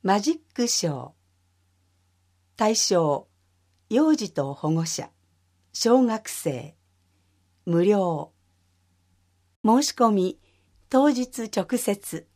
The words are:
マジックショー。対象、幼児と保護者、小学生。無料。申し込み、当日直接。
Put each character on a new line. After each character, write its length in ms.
マ 180
ジ 120
ッ 60
ク 140
シ 200
ョ 200
ー。 20
対 180
象、 540
幼 260
児 180
と 200
保 180
護 140
者、 260
小 300
学 260
生。 480
無 200
料。 480
申 180
し 100
込 180
み、 280
当 180
日 360
直 340
接。 580